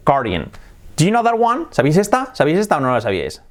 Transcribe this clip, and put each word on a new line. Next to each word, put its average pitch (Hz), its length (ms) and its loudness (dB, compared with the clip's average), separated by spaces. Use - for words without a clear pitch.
guardian. 110 460 0
Do 147 100 2
you 190 60 2
know 233 120 2
that 233 160 2
one? 240 320 0
¿Sabéis 147 260 0
esta? 247 360 0
¿Sabéis 151 260 0
esta 208 180 0
o - 20 -2
no 131 120 0
la 123 100 0
sabíais? 95 500 -4